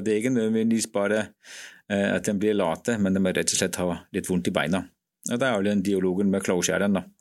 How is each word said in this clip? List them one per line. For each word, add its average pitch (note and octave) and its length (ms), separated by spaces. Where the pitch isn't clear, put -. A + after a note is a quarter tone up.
det G#2+ 100
er G#2+ 80
ikke B2+ 140
nødvendigvis A2 560
bare, G2+ 300
eh, G2+ 280
at F2+ 100
den G#2 140
blir G#2+ 160
late, F#2+ 440
men F#2+ 140
den F#2+ 80
må F#2 100
rett E2+ 200
og - 60
slett F#2 220
ha F2+ 60
litt F#2 160
vondt F2+ 220
i - 20
beina. E2+ 300
Og A#2+ 100
da C3+ 80
er A2 80
jo G2 100
den G#2 160
dialogen F#2+ 480
med G2 140
klauskjæren F#2 540
da. F2+ 40